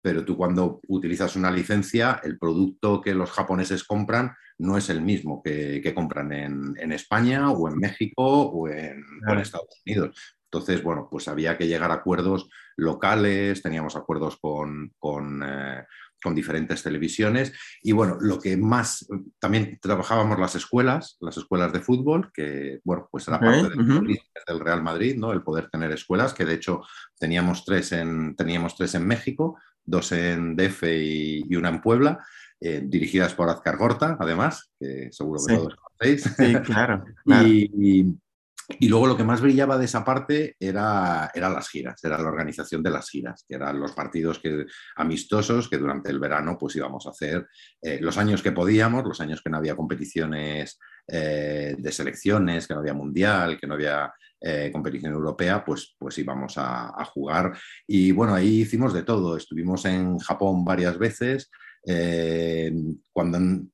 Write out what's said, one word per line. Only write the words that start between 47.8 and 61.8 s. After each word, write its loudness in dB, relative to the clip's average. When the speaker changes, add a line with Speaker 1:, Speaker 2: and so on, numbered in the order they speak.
Speaker 1:
Eh, -6
los -2
años 2
que 0
podíamos, 4
los -6
años -6
que -6
no -2
había -2
competiciones, -6
eh, -4
de -6
selecciones, 0
que -6
no -6
había -4
mundial, 0
que -10
no -6
había, -2
eh, -4
competición -6
europea, -2
pues, -8
pues -10
íbamos -6
a, -6
a -8
jugar. -2
Y, 6
bueno, 4
ahí 4
hicimos 0
de -2
todo. 0
Estuvimos -4
en 0
Japón 0
varias 0
veces. -2